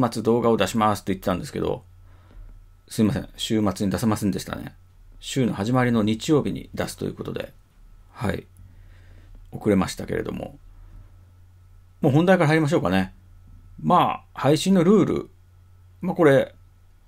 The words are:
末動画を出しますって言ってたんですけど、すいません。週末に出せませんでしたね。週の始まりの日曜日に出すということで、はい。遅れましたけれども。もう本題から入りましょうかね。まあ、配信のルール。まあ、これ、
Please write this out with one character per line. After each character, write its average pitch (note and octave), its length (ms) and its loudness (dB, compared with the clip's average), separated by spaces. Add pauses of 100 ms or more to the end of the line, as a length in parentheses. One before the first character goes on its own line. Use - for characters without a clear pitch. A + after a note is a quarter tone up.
末 A2+ 140 -4
動 A#2 180 2
画 A#2 80 2
を A2+ 80 4
出 F#2+ 120 0
し A2+ 100 -4
ま G#2+ 160 2
す G2 60 -6
っ - 20 -16
て G2 100 -4
言 F#2 60 -4
っ - 20 -18
て - 60 -14
た F#2+ 80 0
ん - 60 -4
で - 60 -10
す - 60 -14
け F#2+ 60 -8
ど、 - 240 -4 (1040)
す - 160 -2
い - 20 6
ま G2+ 80 2
せ F#2+ 60 -4
ん。 - 180 -8
週 A2 240 -2 (140)
末 G#2+ 100 -4
に F#2+ 60 0
出 F#2 80 -2
せ - 80 -2
ま G#2+ 100 2
せ G#2+ 80 -6
ん G2 60 2
で F#2 80 -4
し - 60 -8
た - 100 -10
ね。 - 220 -12 (420)
週 - 280 -2
の F#2 60 -2
始 G#2 200 -4
ま B2+ 120 2
り B2 60 2
の A2+ 140 2
日 A2 260 -2
曜 C#3+ 140 4
日 G2+ 80 -4
に - 220 -12
出 - 120 -4
す - 100 -14
と G2 100 -8
い - 20 -4
う F#2+ 60 -8
こ - 100 -12
と - 80 -8
で、 - 200 -10 (600)
は G2 200 -4
い。 - 140 -10 (1040)
遅 - 180 -4
れ G#2 60 4
ま F#2+ 140 2
し - 80 -10
た F#2+ 100 -12
け F2+ 80 -6
れ E2+ 80 -2
ど - 80 -8
も。 - 260 -10 (1400)
も D3 100 2
う - 20 4
本 D#3 120 4
題 F#3 140 6
か E3+ 60 2
ら D3 60 4
入 D#3+ 80 4
り - 20 2
ま D3 80 0
し E3+ 80 0
ょ - 20 2
う C3 40 0
か F2 60 -2
ね。 F#2 260 0 (680)
ま D#3 400 2
あ、 - 100 -20
配 D3 240 2
信 F#3 180 0
の F3 100 4
ル F#3 80 6
ー F#3+ 120 6
ル。 D#2+ 260 -4 (720)
ま F#3 100 -4
あ、 - 20 -8
こ F3 80 0
れ、 C#3 320 4 (520)